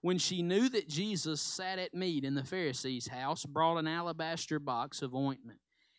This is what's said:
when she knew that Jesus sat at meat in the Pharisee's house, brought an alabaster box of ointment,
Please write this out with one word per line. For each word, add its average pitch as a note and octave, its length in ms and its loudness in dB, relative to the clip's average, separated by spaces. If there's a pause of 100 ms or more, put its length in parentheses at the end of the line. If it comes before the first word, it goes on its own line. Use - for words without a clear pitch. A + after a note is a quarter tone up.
when F3+ 160 4
she F3+ 240 0
knew F#3+ 280 6
that A3+ 200 0
Jesus D#3+ 520 -2
sat F#3 360 -4
at F#3 160 -4
meat F3 320 0
in C#3 80 0
the C#3 80 0
Pharisee's C3 640 -2
house, C3+ 400 -4
brought D#3+ 320 4
an D#3+ 80 2
alabaster D#3+ 720 -2
box C3+ 460 -2
of B2+ 100 -4
ointment, C3+ 460 -2 (400)